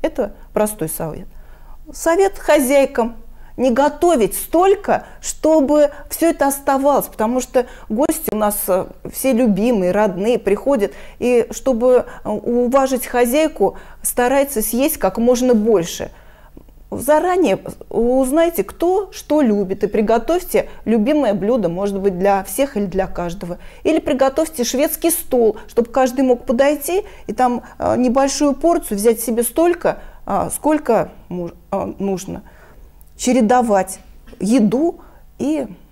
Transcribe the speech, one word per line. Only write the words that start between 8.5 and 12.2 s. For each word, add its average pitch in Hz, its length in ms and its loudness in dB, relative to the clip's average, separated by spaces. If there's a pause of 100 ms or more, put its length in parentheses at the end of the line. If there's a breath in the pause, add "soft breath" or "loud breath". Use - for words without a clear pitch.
э, 185 180 0 (260)
все 262 200 0
любимые, 214 600 2
родные 208 460 0
приходят, 202 540 0 (280 loud breath)
и 240 320 2
чтобы, 247 520 2 (200 loud breath)